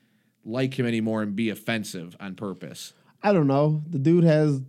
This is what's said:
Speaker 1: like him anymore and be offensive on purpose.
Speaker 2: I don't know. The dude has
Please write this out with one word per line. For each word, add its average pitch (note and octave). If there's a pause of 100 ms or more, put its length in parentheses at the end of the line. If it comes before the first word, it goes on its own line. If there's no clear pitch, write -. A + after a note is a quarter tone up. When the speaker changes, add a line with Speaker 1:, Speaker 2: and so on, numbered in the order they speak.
(440)
Speaker 1:
like C3
him B2
anymore A2
and G#2
be A2
offensive G2
on G2
purpose. F2+ (280)
Speaker 2:
I G#3
don't E3+
know. D3+
The E3+
dude E3
has D3+